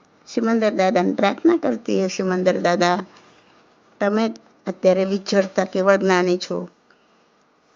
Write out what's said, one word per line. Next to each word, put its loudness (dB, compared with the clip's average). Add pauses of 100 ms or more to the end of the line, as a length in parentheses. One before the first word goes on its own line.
(280)
સિમંદર 0
દાદાને 0
પ્રાર્થના 2
કરતી, -2
"હે 0
સિમંદર -2
દાદા, 0 (920)
તમે 0 (340)
અત્યારે 2
વિચરતા -2
કેવળ 2
જ્ઞાની 2
છો, -8 (1080)